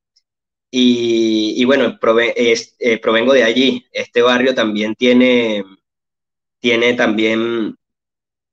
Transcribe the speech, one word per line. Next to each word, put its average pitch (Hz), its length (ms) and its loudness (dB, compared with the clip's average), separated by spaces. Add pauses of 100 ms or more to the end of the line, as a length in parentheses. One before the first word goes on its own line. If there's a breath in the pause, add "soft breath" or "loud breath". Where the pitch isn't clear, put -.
(720)
Y, 113 840 0
y 127 80 0
bueno, 127 360 0
prove-, 113 360 0
es, 117 420 -2
eh, 113 200 -2
provengo 117 340 0
de 127 120 4
allí. 123 480 -2
Este 107 300 -4
barrio 123 320 0
también 107 400 -4
tiene, 123 680 2 (960)
tiene 120 340 0
también 113 840 -2 (760)